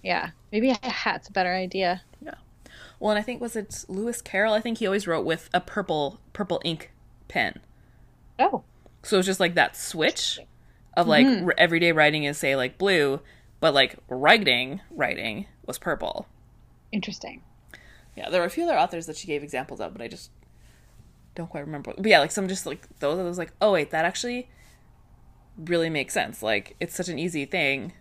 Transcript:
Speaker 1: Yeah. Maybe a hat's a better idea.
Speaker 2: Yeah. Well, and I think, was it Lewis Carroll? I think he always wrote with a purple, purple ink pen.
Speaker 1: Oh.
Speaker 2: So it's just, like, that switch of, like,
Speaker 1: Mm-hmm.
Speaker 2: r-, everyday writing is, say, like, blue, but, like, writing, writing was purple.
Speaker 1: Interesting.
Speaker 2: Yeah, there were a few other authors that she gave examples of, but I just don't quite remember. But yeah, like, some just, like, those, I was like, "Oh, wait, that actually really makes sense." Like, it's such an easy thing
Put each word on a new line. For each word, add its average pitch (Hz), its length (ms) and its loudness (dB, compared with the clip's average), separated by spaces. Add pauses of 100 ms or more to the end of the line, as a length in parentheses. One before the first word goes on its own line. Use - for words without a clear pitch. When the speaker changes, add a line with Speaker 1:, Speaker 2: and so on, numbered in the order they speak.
Speaker 1:
Yeah. 175 280 -2 (200)
Maybe 226 200 2
a 247 180 -2
hat's - 400 -4
a - 20 -20
better 180 220 2
idea. 185 500 -2 (180)
Speaker 2:
Yeah. 311 140 -16 (640)
Well, 214 120 0
and 208 80 2
I - 20 -2
think, 233 200 -8
was 233 140 -8
it - 320 -8
Lewis 220 340 -6
Carroll? 214 320 0
I 220 80 2
think 226 180 -4
he 226 60 -2
always 196 220 0
wrote 160 180 0
with 160 280 -2
a 185 80 2
purple, 160 580 -2 (140)
purple 185 300 -4
ink 160 280 -4 (360)
pen. - 320 -2 (800)
Speaker 1:
Oh. 277 260 2 (380)
Speaker 2:
So 196 160 2
it's 185 60 2
just, 190 140 0
like, 175 160 4
that 156 200 2
switch - 640 -2 (580)
of, 170 100 4
like, 156 200 8
Speaker 1:
Mm-hmm. 202 200 4
Speaker 2:
r-, 165 100 2
everyday 170 340 6
writing 151 320 4
is, 143 140 -2
say, 139 180 0
like, 127 220 -2
blue, 151 440 2 (380)
but, 143 140 4
like, 135 240 4 (120)
writing, 135 800 2
writing 135 580 -4 (180)
was - 120 -8
purple. - 500 -6 (640)
Speaker 1:
Interesting. - 520 -8 (720)
Speaker 2:
Yeah, - 140 -10
there 180 120 2
were 170 60 0
a - 20 -4
few 330 140 -4
other 320 140 2
authors 165 300 0
that 156 100 -12
she 196 100 -14
gave 147 160 -4
examples 127 380 -8
of, 85 120 -8
but - 80 -14
I 117 60 -10
just - 240 -16 (1040)
don't 165 140 -10
quite 147 160 -12
remember. 147 320 -10
But 190 100 -6
yeah, 185 120 10
like, 151 120 2
some 190 160 -2
just, 185 180 -6
like, - 220 -10 (120)
those, 151 200 0
I 185 40 -4
was 175 140 -4
like, 165 140 -8 (100)
"Oh, 208 120 4
wait, 151 180 0
that 160 140 0
actually 247 440 -4 (1080)
really 165 320 0
makes 147 240 -4
sense." - 300 -4
Like, 107 360 -2
it's - 160 -6
such 180 140 -6
an 147 100 -6
easy 165 260 -4
thing 139 560 -2